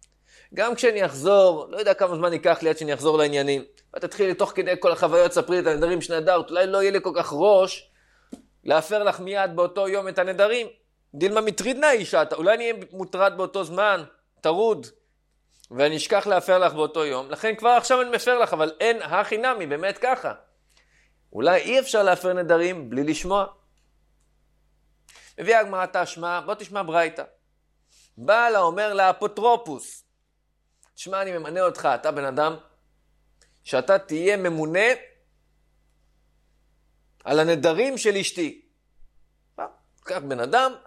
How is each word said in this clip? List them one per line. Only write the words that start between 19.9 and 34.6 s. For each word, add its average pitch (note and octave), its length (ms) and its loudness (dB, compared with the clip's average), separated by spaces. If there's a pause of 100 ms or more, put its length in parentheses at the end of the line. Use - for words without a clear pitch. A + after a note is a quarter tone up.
ככה. B3+ 340 -2 (1000)
אולי D#3+ 280 2
אי B3 200 0
אפשר A#3 220 0
להפר F3+ 300 0
נדרים E3+ 580 0
בלי C3+ 140 -2
לשמוע." F#3 420 -2 (1900)
מביאה A3 220 2
הגמרא F#3+ 320 -4
תשמע, E3+ 480 -4
בוא E3+ 140 -6
תשמע G3+ 280 -10
ברייתא. D#3+ 420 -2 (920)
בעל A3 400 2
האומר G3 380 0
לאפוטרופוס, G3+ 1080 0 (920)
"תשמע, F#3+ 280 -6
אני F3+ 160 -6
ממנה D#3+ 220 -6
אותך, E3+ 340 0
אתה D3+ 160 -2
בן C#3+ 140 -4
אדם, D3 320 -2 (1080)
שאתה C3+ 340 2
תהיה F3 380 -2
ממונה F3 520 0 (2250)